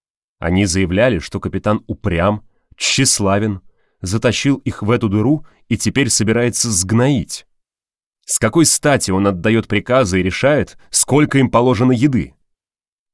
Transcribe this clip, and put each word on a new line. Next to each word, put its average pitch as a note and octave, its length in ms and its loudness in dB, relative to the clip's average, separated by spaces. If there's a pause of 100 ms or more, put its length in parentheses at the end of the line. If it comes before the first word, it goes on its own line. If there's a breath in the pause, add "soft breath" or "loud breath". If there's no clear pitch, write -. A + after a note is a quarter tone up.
(380)
Они F#2 260 0
заявляли, F#2+ 540 0
что - 220 -10
капитан G#2 460 -4
упрям, G2 600 -2 (300)
тщеславен, G#2 840 -2 (400)
затащил A2+ 560 -2
их - 260 -8
в G#2 80 0
эту A#2 200 0
дыру A2+ 360 0 (220 soft breath)
и A#2 80 0
теперь B2 320 -2
собирается A#2 640 0
сгноить. A2+ 760 -2 (800)
С - 140 -6
какой C3 260 2
стати - 460 0
он F#2+ 160 2
отдаёт G#2 420 0
приказы G#2 520 0
и - 20 2
решает, C#3 560 0 (100)
сколько C#3+ 500 2
им B2+ 120 2
положено B2 420 2
еды? B2 420 0 (800)